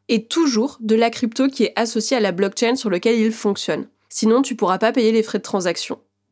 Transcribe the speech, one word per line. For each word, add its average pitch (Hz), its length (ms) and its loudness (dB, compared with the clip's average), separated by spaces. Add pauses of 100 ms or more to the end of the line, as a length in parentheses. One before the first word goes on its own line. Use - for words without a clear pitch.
et 226 180 0
toujours 277 540 0
de 220 160 2
la 233 140 2
crypto 233 360 -2
qui 269 160 -2
est 190 140 0
associée 226 400 -2
à 233 40 0
la 202 120 2
blockchain 202 420 0
sur 247 160 -4
laquelle 226 280 2
il 220 120 2
fonctionne. - 560 -4 (220)
Sinon, 226 340 2
tu 262 140 -2
pourras 185 220 0
pas 220 120 2
payer 226 220 2
les 226 100 4
frais 220 160 -4
de 202 60 -6
transaction. 180 560 -4 (320)